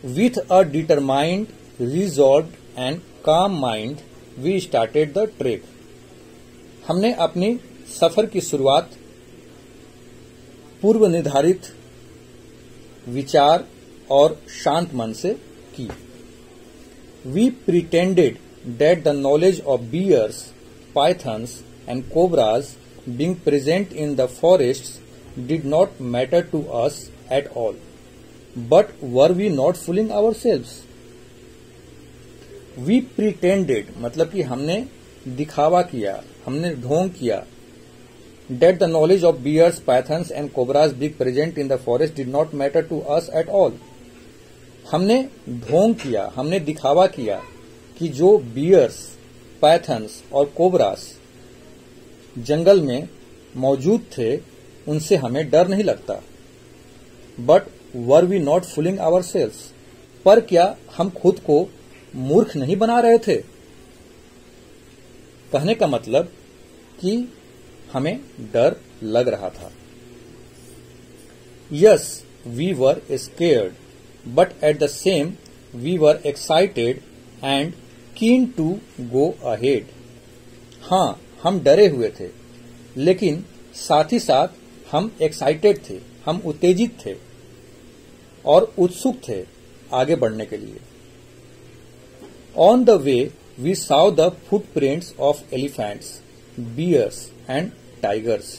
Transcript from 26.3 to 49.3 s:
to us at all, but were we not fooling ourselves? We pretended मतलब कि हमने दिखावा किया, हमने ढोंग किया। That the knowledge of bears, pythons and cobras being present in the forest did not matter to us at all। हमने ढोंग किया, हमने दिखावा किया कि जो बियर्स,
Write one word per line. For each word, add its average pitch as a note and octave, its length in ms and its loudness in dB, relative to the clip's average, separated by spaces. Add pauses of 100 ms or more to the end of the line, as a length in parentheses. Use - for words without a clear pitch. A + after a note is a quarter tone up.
to D#3 100 -4 (200)
us D3 180 -4 (320)
at C#3 260 -2
all, A2 180 -4 (920)
but F3 320 4
were C3+ 320 2
we G3 160 0
not D#3 300 0
fooling G#3 340 -4
ourselves? G#3 640 -2 (2000)
We F#3 220 0 (160)
pretended F#3 760 -2 (120)
मतलब D#3 300 -4
कि F#3+ 100 -6
हमने C#3 340 -4 (520)
दिखावा D3+ 540 0
किया, A2 400 -6 (240)
हमने D#3 280 -6
ढोंग D3 360 -2
किया। A2+ 340 -4 (1080)
That E3 260 4
the E3+ 100 2
knowledge E3 360 2
of D3 180 2
bears, D#3 380 2
pythons D3+ 500 -2
and C#3+ 240 -8
cobras C#3 380 2
being C#3+ 220 -6
present C#3+ 440 -2
in C#3 100 -4
the C3 100 -2
forest D3+ 360 -2
did C3+ 140 -8
not D#3 240 -2
matter D3 300 -2
to D#3+ 280 -8
us D#3+ 220 -2
at E3 180 -2
all। F#3 220 2 (1160)
हमने G#3 320 2 (260)
ढोंग C#3 460 0
किया, G#2+ 420 -4
हमने D#3 240 -2
दिखावा D3+ 460 2
किया G#2+ 340 -6 (580)
कि E3 100 -6
जो E3+ 280 4 (180)
बियर्स, D3+ 420 4 (640)